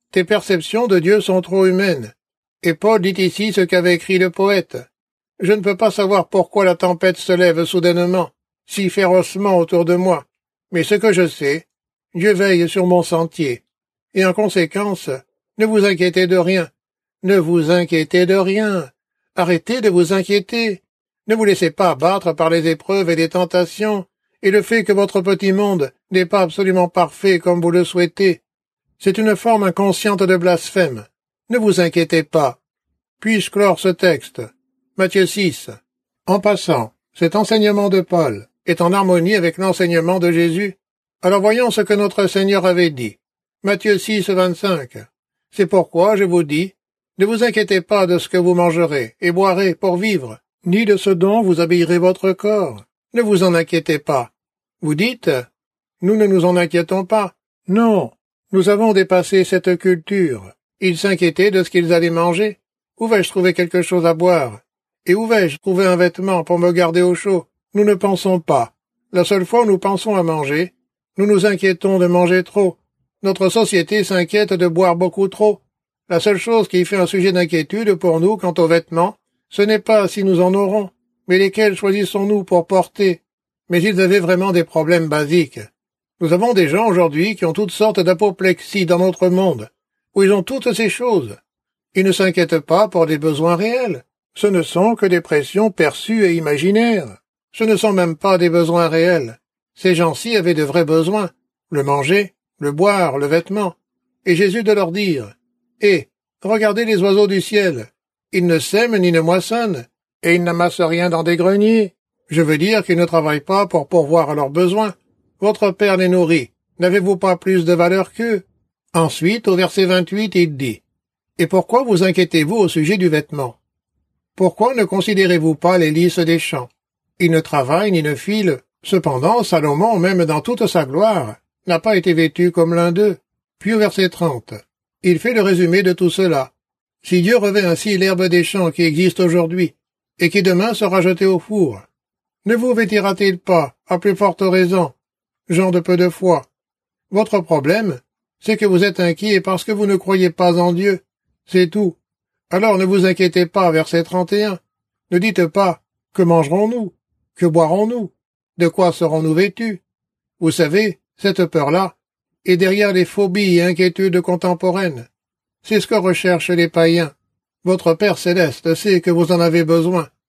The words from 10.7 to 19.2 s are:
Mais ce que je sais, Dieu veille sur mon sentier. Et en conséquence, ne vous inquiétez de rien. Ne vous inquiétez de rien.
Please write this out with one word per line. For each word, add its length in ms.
Mais 120
ce 120
que 160
je 160
sais, 380
Dieu 160
veille 380
sur 160
mon 180
sentier. 600
Et 100
en 80
conséquence, 800
ne 80
vous 180
inquiétez 440
de 100
rien. 320
Ne 140
vous 340
inquiétez 540
de 100
rien. 540